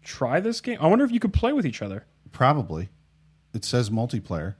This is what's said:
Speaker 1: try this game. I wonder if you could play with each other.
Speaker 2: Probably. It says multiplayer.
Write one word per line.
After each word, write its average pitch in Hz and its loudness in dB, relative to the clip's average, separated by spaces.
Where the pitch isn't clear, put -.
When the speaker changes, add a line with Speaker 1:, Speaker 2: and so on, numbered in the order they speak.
Speaker 1:
try 131 -2
this 226 -4
game. 240 -6
I 151 2
wonder 240 6
if 240 0
you 233 2
could 208 0
play 247 2
with 262 0
each 120 -4
other. 101 -8
Speaker 2:
Probably. 101 2
It 104 -8
says 120 0
multiplayer. 101 -4